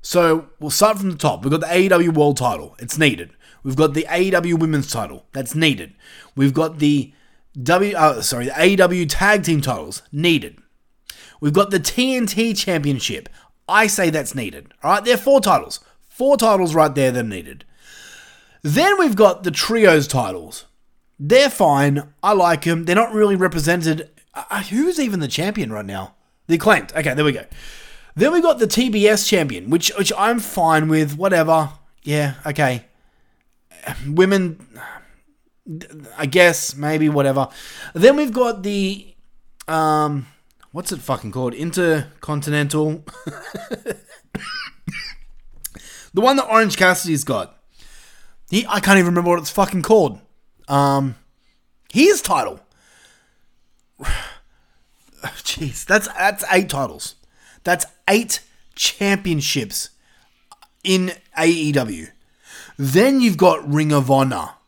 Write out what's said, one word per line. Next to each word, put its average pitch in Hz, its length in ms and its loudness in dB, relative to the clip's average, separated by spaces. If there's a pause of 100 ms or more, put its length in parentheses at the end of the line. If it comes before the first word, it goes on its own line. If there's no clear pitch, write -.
So, 165 480 0 (100)
we'll 151 100 -10
start 208 280 2
from 196 140 -4
the 156 60 -10
top. 117 260 -2
We've 135 80 -2
got 160 100 0
the 165 120 -4
A 180 100 4
E 196 40 2
W 175 240 4
World 147 260 2
title. 120 420 -4
It's 120 180 -10
needed. 135 340 0 (320)
We've 135 140 -6
got 151 160 2
the 156 160 -4
A 175 140 0
E 190 80 0
W 175 260 0
Women's 156 340 -2
title. 98 400 -10
That's 135 240 -10
needed. 135 380 0 (420)
We've 135 180 2
got 160 260 -4
the 147 340 0 (480)
W, 185 340 2
uh, 151 260 2
sorry, 123 260 -4
the 135 140 -4
A 175 40 6
E 196 100 4
W 180 300 2
Tag 196 380 2
Team 156 180 0
titles. 113 400 -8 (100)
Needed. 160 460 -2 (840)
We've 147 140 -2
got 196 180 2
the 190 80 0
T 254 380 -2
N 240 80 -2
T 220 280 -2
Championship. 143 760 -4 (400)
I 208 180 4
say 196 220 0
that's 151 260 -6
needed. 87 380 -10 (100)
All 151 80 0
right, 208 140 0
there 240 80 2
are - 40 2
four 269 220 4
titles. - 400 0 (300)
Four 277 260 2
titles 190 400 2
right 151 180 4
there 135 180 2
that 123 120 -4
are - 0 -
needed. - 400 -10 (1000)
Then 330 360 2
we've 277 160 2
got 190 280 4
the 180 80 -2
Trios 180 560 4
titles. 92 580 -6 (520)
They're 240 320 4
fine. 143 720 2
I 202 120 2
like 175 340 2
'em. 165 160 -2
They're 175 140 2
not 226 160 0
really 208 240 2
represented. 165 720 0 (240)
Uh, - 180 -12
uh, 190 120 -4
who's 311 360 -2
even 202 220 -2
the 143 80 -4
champion 170 420 -4
right 104 140 -8
now? 95 300 -10 (320)
The 165 80 2
Acclaimed. 165 420 0
Okay, 151 160 -2
there 151 100 0
we 147 80 2
go. - 140 -10 (680)
Then 269 200 2
we 349 80 4
got 311 180 2
the 220 80 2
T 247 220 0
B 208 180 2
S 208 180 2
champion, 123 440 -2
which, 165 280 0
which 196 200 0
I'm 226 220 0
fine 160 500 0
with. 151 260 2
Whatever. 160 560 2 (320)
Yeah, 147 300 -2 (120)
okay. 139 420 -2 (1200)
Women, 180 580 2 (1500)
I 151 80 -6
guess, 170 480 2
maybe, 151 360 0
whatever. 139 400 0 (440)
Then 233 220 8
we've 294 160 -2
got 233 320 -2
the, 196 500 -4 (540)
um, 151 600 0 (440)
what's 180 220 -8
it 139 80 -10
fucking 113 320 -6
called? 127 200 -4
Intercontinental. 151 1600 -2
<laughs> - 40 -20 (3000)
The 196 80 0
one 262 140 4
that 269 100 0
Orange 220 320 2
Cassidy's 175 460 2
got. 104 360 -6 (880)
He, 226 180 0
I 202 120 -2
can't 196 200 4
even 175 80 4
remember 175 240 0
what 175 80 2
it's 147 100 -10
fucking 175 320 -2
called. 160 380 2 (480)
Um, 139 480 0 (760)
his 339 300 4
title. - 380 -4 (1400)
<sighs> 139 40 -18 (1200)
Jeez, - 600 -10
that's, 208 240 0
that's 196 420 -4
eight 190 180 2
titles. 135 460 -8 (480)
That's 175 240 -2 (200)
eight 226 340 0 (340)
championships 170 1120 -4 (920)
in 185 300 0 (240)
A 160 100 2
E 160 240 2
W. 104 360 -2 (680)
Then 202 440 2
you've 202 160 2
got 160 300 2
Ring 151 240 0
of 139 200 2
Honor. 131 400 0 (160)